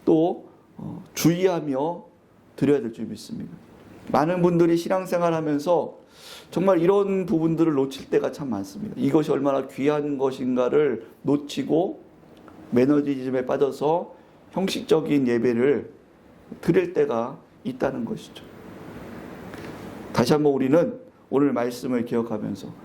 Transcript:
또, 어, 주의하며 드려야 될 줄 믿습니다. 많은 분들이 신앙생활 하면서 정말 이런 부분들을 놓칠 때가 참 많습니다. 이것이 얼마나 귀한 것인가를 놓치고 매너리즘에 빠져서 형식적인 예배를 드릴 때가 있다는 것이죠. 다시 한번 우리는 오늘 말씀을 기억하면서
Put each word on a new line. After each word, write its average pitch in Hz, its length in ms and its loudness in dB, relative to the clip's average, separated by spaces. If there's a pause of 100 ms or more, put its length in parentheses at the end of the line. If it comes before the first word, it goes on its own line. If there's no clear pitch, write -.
또, 165 420 2 (300)
어, - 260 -12 (120)
주의하며 165 920 0 (500)
드려야 135 260 4
될 113 120 -6
줄 113 120 -8
믿습니다. - 460 -12 (600)
많은 170 320 2
분들이 170 340 4
신앙생활 175 560 0
하면서 151 640 0 (540)
정말 185 280 2
이런 190 460 2
부분들을 160 480 2
놓칠 135 380 -2
때가 143 200 2
참 135 200 -8
많습니다. 104 460 -8
이것이 143 340 2
얼마나 135 360 0
귀한 147 520 -2
것인가를 127 880 0 (160)
놓치고 143 800 -2 (640)
매너리즘에 131 800 2
빠져서 139 680 0 (380)
형식적인 160 760 0
예배를 120 640 2 (680)
드릴 175 320 2
때가 135 460 -2 (240)
있다는 127 420 -4
것이죠. - 380 -10 (1700)
다시 147 200 4
한번 147 200 4
우리는 135 460 2 (320)
오늘 139 200 4
말씀을 123 540 -2
기억하면서 110 600 -4 (180)